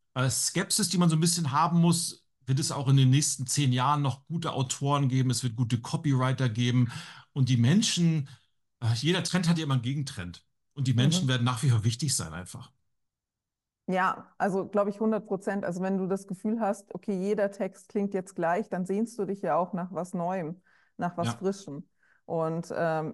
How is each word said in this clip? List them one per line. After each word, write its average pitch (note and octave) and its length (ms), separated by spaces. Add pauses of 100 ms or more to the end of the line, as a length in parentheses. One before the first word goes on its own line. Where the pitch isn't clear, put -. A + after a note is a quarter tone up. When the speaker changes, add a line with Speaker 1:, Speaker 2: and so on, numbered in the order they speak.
(140)
Speaker 1:
äh, B2+ 160
Skepsis, - 580
die F#3+ 100
man F3 120
so D#3+ 60
ein D#3 40
bisschen E3+ 320
haben E3 280
muss, - 440 (220)
wird C3+ 140
es E3 120
auch C3 160
in C#3 80
den C3 140
nächsten C3+ 360
zehn C#3 260
Jahren C#3 300
noch C3+ 240
gute E3 260
Autoren C#3+ 560
geben, B2+ 220
es A#2+ 120
wird A#2 140
gute A#2+ 240
Copywriter C3 680
geben. B2 440 (400)
Und C3 160
die B2+ 80
Menschen, D#3+ 720 (520)
äh, A2+ 160
jeder E3+ 280
Trend F3 240
hat E3+ 100
ja D#3+ 60
immer C#3 100
einen B2 80
Gegentrend. B2+ 640 (300)
Und C3+ 140
die B2 60
Menschen C#3 340
Speaker 2:
Mhm. - 0
Speaker 1:
werden B2+ 160
nach B2 180
wie C#3+ 80
vor A2 140
wichtig A#2+ 320
sein E2 180
einfach. - 380 (1120)
Speaker 2:
Ja, F#3 520
also, F#3 280
glaub G3+ 220
ich, G3+ 120
hundert A3 260
Prozent. G3 380
Also F3+ 180
wenn F#3+ 160
du F#3+ 80
das F#3+ 200
Gefühl G#3+ 340
hast, G#3 340
okay, G3 240
jeder G3+ 320
Text F#3+ 400
klingt G3+ 240
jetzt F#3 200
gleich, F3 360
dann F3+ 160
sehnst G#3+ 320
du G3 80
dich G3 160
ja E3 140
auch F3+ 180
nach F3+ 180
was F3+ 220
Neuem, F3 480 (340)
nach F3 220
was A#2 160
Speaker 1:
Ja. - 0
Speaker 2:
Frischem. E3 520 (380)
Und, E3 500
ähm, D#3+ 400